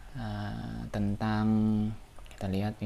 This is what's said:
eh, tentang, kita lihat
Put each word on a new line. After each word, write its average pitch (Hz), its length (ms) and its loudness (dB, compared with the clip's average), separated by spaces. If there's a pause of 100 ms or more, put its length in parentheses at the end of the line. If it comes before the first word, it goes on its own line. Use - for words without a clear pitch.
(140)
eh, 113 800 -6
tentang, 107 560 2 (800)
kita - 160 -8
lihat 101 400 0